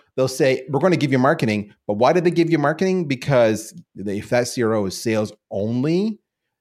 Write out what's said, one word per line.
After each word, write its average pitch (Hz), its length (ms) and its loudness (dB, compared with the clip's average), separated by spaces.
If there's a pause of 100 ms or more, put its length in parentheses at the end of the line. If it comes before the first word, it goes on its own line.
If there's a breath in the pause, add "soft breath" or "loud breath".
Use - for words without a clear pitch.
(180 loud breath)
they'll 131 100 2
say, 131 420 0
"We're 139 120 -2
gonna 180 160 2
give 131 160 0
you 131 60 4
marketing." 123 540 0 (140)
But 104 60 -2
why 120 180 4
did 170 140 2
they 175 60 2
give 170 180 2
you 160 80 2
marketing? 160 500 0
Because 123 640 0 (220)
they, 98 220 -6
if 104 140 -10
that 120 180 0
C 120 140 -4
R 110 100 2
O 104 120 0
is 90 160 -8
sales 107 300 -2 (180)
only, 139 680 -2 (420)